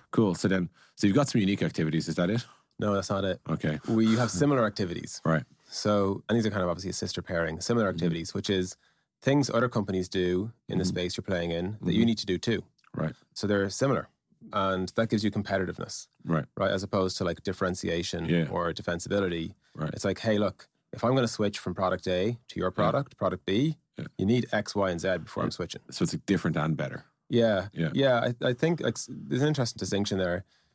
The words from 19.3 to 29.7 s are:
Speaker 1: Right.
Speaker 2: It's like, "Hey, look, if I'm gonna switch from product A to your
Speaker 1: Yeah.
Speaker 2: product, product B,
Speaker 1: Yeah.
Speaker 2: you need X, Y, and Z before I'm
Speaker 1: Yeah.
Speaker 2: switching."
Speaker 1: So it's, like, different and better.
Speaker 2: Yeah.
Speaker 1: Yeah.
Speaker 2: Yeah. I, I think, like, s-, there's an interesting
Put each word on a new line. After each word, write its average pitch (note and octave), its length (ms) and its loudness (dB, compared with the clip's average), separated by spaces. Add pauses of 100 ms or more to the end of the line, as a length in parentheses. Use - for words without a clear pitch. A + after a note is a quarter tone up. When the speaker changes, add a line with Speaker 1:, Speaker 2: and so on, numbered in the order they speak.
Speaker 1:
Right. D#2 180 -4
Speaker 2:
It's - 120 -4
like, F#2+ 140 -2
"Hey, A2 200 2
look, G2 280 -2 (240)
if - 120 -6
I'm B2 100 4
gonna B2+ 140 4
switch G#2 320 -2
from F2 160 -6
product F#2 320 0
A F#2+ 400 0
to - 120 -8
your F#2 100 0
Speaker 1:
Yeah. - 60 -6
Speaker 2:
product, A#2+ 420 0
product F#2 280 -2
B, C3+ 320 2 (200)
Speaker 1:
Yeah. - 80 -8 (120)
Speaker 2:
you F#2+ 80 0
need A#2 260 4
X, G#2 240 -2
Y, G2 140 2
and F2 100 -2
Z F#2 200 0
before - 240 -6
I'm E2 40 0
Speaker 1:
Yeah. - 40 -4
Speaker 2:
switching." - 300 -8 (100)
Speaker 1:
So - 120 -2
it's, E2+ 100 2
like, D#2+ 120 -8
different E2+ 320 2
and D#2 180 2
better. C#2 300 -6 (240)
Speaker 2:
Yeah. G#2+ 440 4
Speaker 1:
Yeah. D#2 200 -2
Speaker 2:
Yeah. B2 380 4 (100)
I, C3 60 0
I B2+ 60 2
think, D#3+ 280 0
like, B2 160 -2
s-, - 140 -6
there's - 320 -4
an D3+ 60 4
interesting C3+ 280 -2